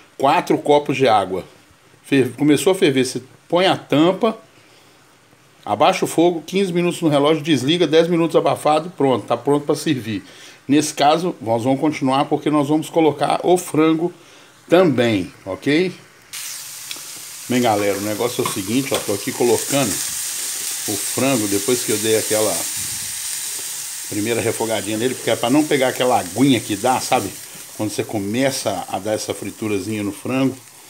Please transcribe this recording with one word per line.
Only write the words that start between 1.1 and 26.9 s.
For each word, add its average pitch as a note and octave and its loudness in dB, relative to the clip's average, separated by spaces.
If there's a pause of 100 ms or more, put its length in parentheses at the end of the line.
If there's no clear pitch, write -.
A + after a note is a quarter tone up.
Fer-, B2+ 2
começou D3 4
a - 2
ferver, C3+ 2
você B2 -8 (260)
põe F3+ 2
a D3 4
tampa, F#3 2 (1300)
abaixa D3+ 2
o - -2
fogo, E3 2
quinze F#3 -2
minutos F3 -2
no E3+ 0
relógio, D3 2
desliga, D#3 2
dez E3 4
minutos E3+ 0
abafado, D#3 2
pronto, C3 0
tá A#2 0
pronto C#3+ 0
pra D#3+ 0
servir. A2+ -4 (460)
Nesse D3 2
caso, D#3+ 2
nós A2+ -2
vamos C3+ 2
continuar C#3+ 0
porque D3 -2
nós C#3+ 2
vamos D#3 0
colocar D3 2
o F3+ 4
frango D#3+ 0 (560)
também, A#2+ 4 (140)
ok? D3 0 (1600)
Bem, B2 2
galera, G2+ 2
o G2 -6
negócio A2+ -2
é - -2
o - -4
seguinte, A2 -2
ó, F#2+ 0
tô - -4
aqui A2 -4
colocando B2 0
o - -6
frango A#2+ 0
depois A#2+ 0
que - -4
eu G#2+ 0
dei A2 2
aquela G#2+ 0 (1500)
primeira A2 -2
refogadinha A2 -2
nele, B2 -2
porque - -4
é A#2 2
pra A#2 0
não D3+ 4
pegar C3 2
aquela B2 2
aguinha A#2 2
que G#2 -4
dá, A#2 0